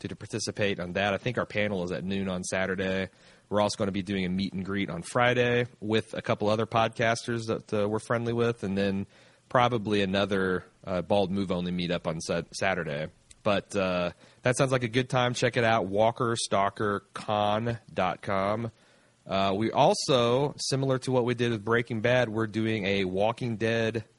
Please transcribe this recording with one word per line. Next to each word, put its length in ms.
to, 80
to 60
participate 640
on 140
that. 200
I 60
think 200
our 80
panel 380
is 60
at 140
noon 240
on 160
Saturday. 640
We're 140
also 160
gonna 140
be 100
doing 240
a 20
meet 240
and 120
greet 260
on 120
Friday 640
with 340
a 80
couple 280
other 160
podcasters 800
that, 280
uh, 140
we're 100
friendly 360
with, 280
and 160
then 280
probably 540
another, 600
uh, 160
Bald 300
Move 180
Only 220
meetup 340
on 140
Sa-, 220
Saturday. 560
But, 320
uh, 360
that 160
sounds 120
like 140
a 40
good 200
time. 240
Check 240
it 80
out, 220
walker 520
stalker 640
con 640
dot 280
com. 500
Uh, 300
we 140
also, 880
similar 400
to 140
what 120
we 100
did 180
with 120
Breaking 360
Bad, 280
we're 180
doing 400
a 180
Walking 520
Dead 480